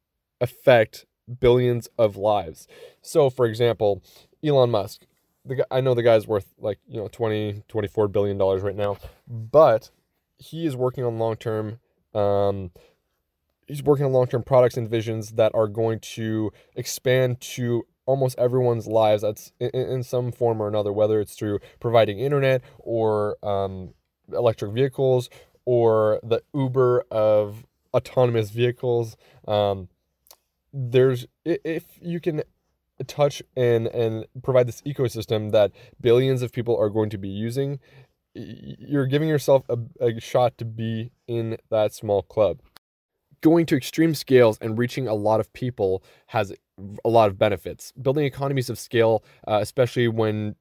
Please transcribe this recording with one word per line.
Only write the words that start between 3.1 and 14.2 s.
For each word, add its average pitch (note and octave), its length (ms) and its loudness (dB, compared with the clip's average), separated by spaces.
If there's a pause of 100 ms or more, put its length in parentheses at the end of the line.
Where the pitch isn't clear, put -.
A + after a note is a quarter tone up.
for B2+ 160 0
example, A2 560 0 (400)
Elon C3+ 280 2
Musk, G#2+ 360 -4 (380)
the B2+ 120 -10
guy, C#3+ 140 -2
I C3 120 0
know C3 140 2
the A#2 80 0
guy's A2+ 240 4
worth, G#2 320 -4
like, G#2+ 280 -6
you A2 100 -14
know, G#2 120 -8
twenty, G#2+ 580 -4
twenty-four G#2 400 -2
billion G2+ 300 0
dollars F#2+ 240 2
right G2 140 -4
now, G2+ 220 -4 (300)
but A#2 600 4 (480)
he E3 280 -10
is C3+ 100 -4
working B2 300 -4
on A2+ 120 -4
long-term, A2 640 -6 (340)
um, G2+ 560 0 (960)
he's C#3+ 140 -10
working C#3+ 240 2
on C3 60 0
long-term B2+ 320 2